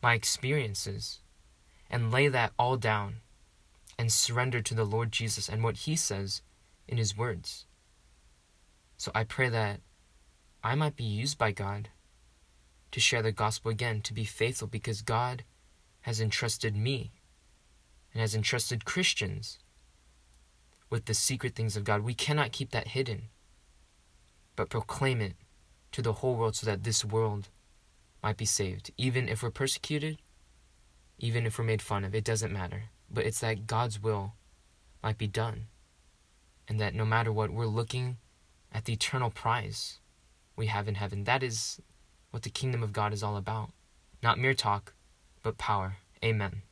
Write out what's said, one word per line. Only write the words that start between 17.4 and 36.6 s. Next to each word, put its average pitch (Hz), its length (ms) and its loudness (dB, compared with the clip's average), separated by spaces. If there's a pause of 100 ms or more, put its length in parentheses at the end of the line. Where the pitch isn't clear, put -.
and 113 100 -2
has 107 120 2
entrusted 110 520 0
Christians 110 720 0 (1300)
with 117 160 -2
the - 80 -2
secret 120 420 0
things 110 220 -2
of 104 80 -2
God. 104 160 4
We 120 140 -2
cannot 147 380 2
keep - 180 -6
that - 180 -2
hidden, 113 400 -2 (1300)
but 104 160 -2
proclaim 123 500 0
it 98 160 -2 (560)
to - 80 -6
the 113 140 2
whole 127 220 0
world 113 200 0
so - 80 -6
that 98 200 0
this 110 200 2
world 104 460 0 (720)
might - 160 0
be 107 80 -2
saved. 95 500 -2
Even 123 320 0
if 110 140 -2
we're 120 80 -2
persecuted, 151 720 -2 (960)
even 117 260 0
if 110 140 -2
we're 117 60 2
made 110 180 4
fun 98 220 0
of, 98 100 -4
it 110 100 0
doesn't 110 280 0
matter. 101 380 -6 (200)
But - 160 0
it's 110 140 0
that 110 260 -2
God's 110 340 0
will 104 340 -2 (680)
might 110 160 0
be 110 100 0
done, 110 400 -2 (960)